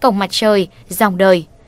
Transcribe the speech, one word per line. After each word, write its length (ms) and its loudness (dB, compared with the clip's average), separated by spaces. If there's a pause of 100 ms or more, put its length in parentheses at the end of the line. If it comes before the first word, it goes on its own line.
Cổng 180 0
Mặt 120 -2
Trời, 380 0 (200)
Dòng 300 -2
Đời. 260 2 (240)